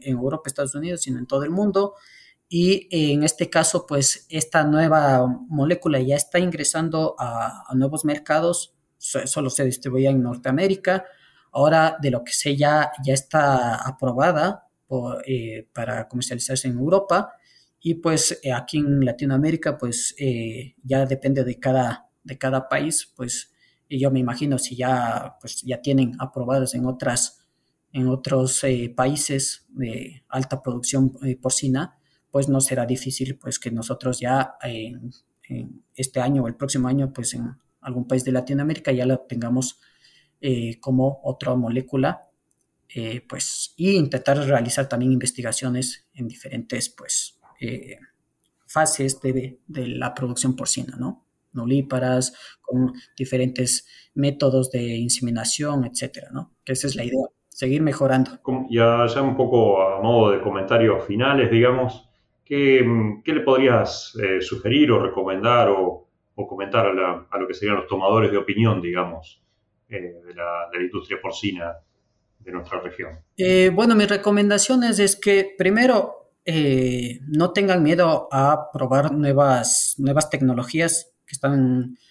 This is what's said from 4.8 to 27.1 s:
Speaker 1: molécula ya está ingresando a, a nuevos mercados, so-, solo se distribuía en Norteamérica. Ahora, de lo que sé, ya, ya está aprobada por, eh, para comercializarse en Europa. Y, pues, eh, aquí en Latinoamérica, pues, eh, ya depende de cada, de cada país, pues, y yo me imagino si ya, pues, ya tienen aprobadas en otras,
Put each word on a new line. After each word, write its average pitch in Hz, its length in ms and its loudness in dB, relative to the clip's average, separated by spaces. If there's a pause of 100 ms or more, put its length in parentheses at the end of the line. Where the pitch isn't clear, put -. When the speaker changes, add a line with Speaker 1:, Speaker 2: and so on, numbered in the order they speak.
Speaker 1:
molécula 151 500 0
ya 131 160 2
está 147 240 -2
ingresando 160 800 0
a, 117 480 -6
a 131 80 -4
nuevos 139 300 0
mercados, 160 720 0 (220)
so-, - 300 -6
solo 139 240 -2
se 139 140 0
distribuía 131 440 0
en 135 140 4
Norteamérica. 147 840 0 (460)
Ahora, 160 480 4
de 139 120 0
lo 120 120 -2
que - 100 -8
sé, 143 220 0
ya, 147 360 4 (120)
ya 139 100 2
está 139 640 2
aprobada 147 920 0 (180)
por, 123 400 -6
eh, 113 480 -6
para 113 340 -6
comercializarse 127 600 -6
en 120 100 -4
Europa. 185 560 0 (480)
Y, 165 140 0
pues, 160 480 0
eh, 131 100 -2
aquí 120 240 -4
en 143 260 2
Latinoamérica, 143 760 0
pues, - 400 -6
eh, 117 680 -6
ya 135 220 0
depende 135 380 -2
de 123 160 -6
cada, 127 480 -2 (160)
de 131 140 -14
cada 131 320 -2
país, 143 460 -2
pues, - 360 -8 (380)
y 135 100 -4
yo 135 120 2
me 135 80 2
imagino 127 380 -2
si - 180 -6
ya, 123 680 -2
pues, - 220 -12
ya 127 180 -6
tienen 135 380 2
aprobadas 131 560 -2
en 123 100 -2
otras, - 600 -4 (460)